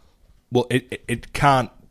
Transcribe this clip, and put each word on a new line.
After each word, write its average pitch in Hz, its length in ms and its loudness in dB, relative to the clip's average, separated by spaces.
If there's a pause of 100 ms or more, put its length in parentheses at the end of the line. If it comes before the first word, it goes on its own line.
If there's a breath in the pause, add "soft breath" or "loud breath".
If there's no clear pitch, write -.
(520 loud breath)
Well, 120 180 0
it, 131 220 -2
it, - 160 -12
it - 260 -8
can't 131 380 2 (200)